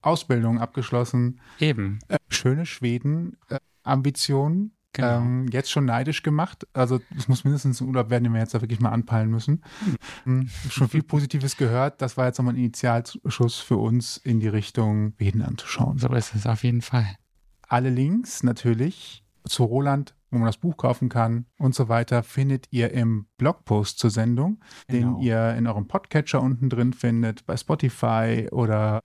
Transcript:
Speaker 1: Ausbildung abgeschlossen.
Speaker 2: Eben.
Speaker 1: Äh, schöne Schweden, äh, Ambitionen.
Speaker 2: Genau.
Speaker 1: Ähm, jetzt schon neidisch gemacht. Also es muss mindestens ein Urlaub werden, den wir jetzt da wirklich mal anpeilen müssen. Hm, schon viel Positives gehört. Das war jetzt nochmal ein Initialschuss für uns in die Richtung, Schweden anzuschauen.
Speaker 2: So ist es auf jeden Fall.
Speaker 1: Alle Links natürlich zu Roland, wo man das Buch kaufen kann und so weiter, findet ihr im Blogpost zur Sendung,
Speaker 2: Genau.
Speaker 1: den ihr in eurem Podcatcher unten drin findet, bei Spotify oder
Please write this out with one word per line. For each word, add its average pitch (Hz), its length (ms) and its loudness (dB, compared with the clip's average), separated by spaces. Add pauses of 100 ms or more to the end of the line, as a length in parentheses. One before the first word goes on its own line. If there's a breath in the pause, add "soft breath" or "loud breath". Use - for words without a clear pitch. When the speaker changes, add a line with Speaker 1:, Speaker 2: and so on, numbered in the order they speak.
Speaker 1:
Ausbildung 117 580 2
abgeschlossen. 123 800 -2 (200 loud breath)
Speaker 2:
Eben. 107 400 0 (100)
Speaker 1:
Äh, - 80 0 (100)
schöne 143 380 0
Schweden, 135 720 -4 (100)
äh, - 120 -6 (240)
Ambitionen. 143 920 0 (220)
Speaker 2:
Genau. 120 260 2
Speaker 1:
Ähm, 127 300 0
jetzt 127 200 -4
schon 143 140 2
neidisch 131 360 0
gemacht. 151 520 -2
Also 127 260 2 (180)
es 127 100 -4
muss 127 180 2
mindestens 139 360 0
ein 127 60 -4
Urlaub 123 240 0
werden, 120 140 2
den 117 80 2
wir 113 80 2
jetzt 113 120 -4
da 113 80 0
wirklich 110 180 -4
mal 113 120 2
anpeilen 113 400 0
müssen. 113 320 0 (640 loud breath)
Hm, 131 240 0 (200)
schon 131 180 2
viel 151 140 2
Positives 139 560 -2
gehört. 131 460 0
Das 127 120 -4
war 127 120 2
jetzt 123 100 -2
nochmal 123 160 0
ein 120 60 -2
Initialschuss 120 960 0
für - 200 0
uns 113 400 0
in 117 220 0
die 110 100 0
Richtung, 107 680 0
Schweden 104 240 0
anzuschauen. - 560 -4
Speaker 2:
So 123 120 0
ist 120 260 -2
es 104 100 -2
auf 113 180 0
jeden 120 200 0
Fall. 117 240 0 (600)
Speaker 1:
Alle 127 220 2
Links 147 540 0
natürlich 123 800 -2 (220)
zu - 180 0
Roland, 139 500 0 (160)
wo 127 80 -2
man 117 80 2
das 113 120 0
Buch 170 200 -2
kaufen 127 320 0
kann 117 380 0 (100)
und 131 160 2
so 117 160 0
weiter, 117 320 2
findet 135 480 -2
ihr 117 220 0
im 113 340 0 (140)
Blogpost 107 580 0
zur 113 140 2
Sendung, 120 480 0 (300 loud breath)
Speaker 2:
Genau. 123 260 0
Speaker 1:
den 131 80 -4
ihr 113 320 2
in 117 100 0
eurem 104 220 -2
Podcatcher - 520 -2
unten 127 300 2
drin 120 240 2
findet, 117 540 0
bei - 100 -4
Spotify 113 960 0
oder 107 540 2